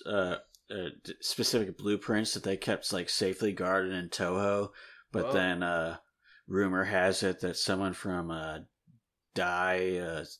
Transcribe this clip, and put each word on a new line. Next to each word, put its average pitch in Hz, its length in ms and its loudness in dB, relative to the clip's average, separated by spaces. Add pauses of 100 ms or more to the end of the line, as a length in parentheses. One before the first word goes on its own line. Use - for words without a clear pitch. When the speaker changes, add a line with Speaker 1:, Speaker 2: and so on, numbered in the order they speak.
Speaker 1:
uh, 92 300 0 (340)
uh, 92 200 -6 (160)
d-, - 160 -10
specific 107 560 0
blueprints 104 560 0
that 98 100 -6
they 98 140 0
kept, - 340 -2
like, 90 160 -2
safely 98 460 0
guarded 95 400 2
in 87 160 -4
Toho. 101 640 2 (420)
But 107 140 0
Speaker 2:
Whoa. 131 60 0
Speaker 1:
then, 92 300 2
uh, 82 340 0 (480)
rumor 95 380 2
has 95 400 2
it 92 160 0
that 90 160 -2
someone 95 380 0
from, 90 380 -4
uh, 80 280 -6 (760)
Dai, 92 680 2
uh, 82 260 -4 (140)